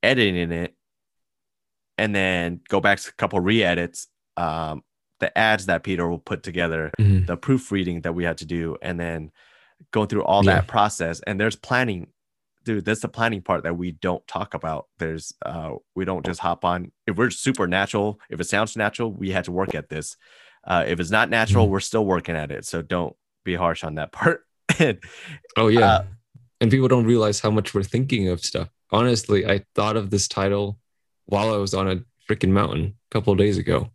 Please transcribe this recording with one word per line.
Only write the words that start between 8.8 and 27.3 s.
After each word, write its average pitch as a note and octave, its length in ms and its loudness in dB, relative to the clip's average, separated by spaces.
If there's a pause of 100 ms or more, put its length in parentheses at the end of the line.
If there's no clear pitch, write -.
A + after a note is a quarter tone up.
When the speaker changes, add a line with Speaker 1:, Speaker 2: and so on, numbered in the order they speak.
Speaker 1:
and F2 160 -6
then E2 320 -6 (640)
going G#2+ 160 2
through G#2 160 -2
all G2+ 200 4
Speaker 2:
Yeah. F#2+ 120 6
Speaker 1:
that F2+ 120 2
process. G2 520 0
And G2+ 200 -4
there's G#2+ 160 0
planning. A#2+ 520 -2 (560)
Dude, G#2 200 -4
that's G#2+ 160 -2
the - 80 -6
planning A2+ 340 -2
part F2 220 -2
that E2+ 120 -2
we F2+ 160 -6
don't F2+ 340 -4
talk - 280 -8
about. D#2+ 340 -8 (100)
There's, D#2+ 340 -8 (120)
uh, D#2+ 300 -8 (200)
we F#2 100 -4
don't F2+ 200 -4
just F2 160 -6
hop E2+ 240 -4
on. F2 280 0 (140)
If F#2+ 100 -2
we're A#2 140 2
super G#2+ 360 -2
natural, G2+ 520 0 (120)
if D#2+ 100 -8
it F2+ 40 -2
sounds G#2+ 320 0
natural, A2 360 -2
we F#2+ 180 -6
had F#2 140 -2
to F2+ 80 -8
work F#2 220 -2
at D2+ 160 -8
this. D#2 260 -8 (500)
Uh, E2+ 200 2
if E2 120 -2
it's E2+ 120 -4
not A2 200 4
natural, A2 360 4
Speaker 2:
Mm-hmm. G2 60 2
Speaker 1:
we're F#2+ 80 0
still A2 260 0
working F2 280 0
at D2+ 160 -6
it. C#2 140 -10
So E2+ 180 -6
don't F2 320 -4 (300)
be F#2 100 -2
harsh E2+ 300 -2
on D#2 120 -6
that D2+ 160 -8
<laughs> - 60 -18
part. - 280 0 (320)
And, B2 200 4 (580)
Speaker 2:
Oh, A2 120 4
yeah. A2+ 180 6
Speaker 1:
uh, G#2 180 4 (560)
Speaker 2:
And A#2 100 4
people C3 180 4
don't B2 160 4
realize A2 360 4